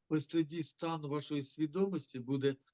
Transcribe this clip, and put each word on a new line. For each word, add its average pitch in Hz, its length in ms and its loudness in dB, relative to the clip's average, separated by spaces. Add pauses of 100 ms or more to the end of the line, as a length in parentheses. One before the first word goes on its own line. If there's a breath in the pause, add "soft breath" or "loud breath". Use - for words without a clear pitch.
Ось 156 180 2
тоді 165 360 2
стан 165 380 -2
вашої 147 420 -2
свідомості 156 760 -2
буде 135 380 2 (180)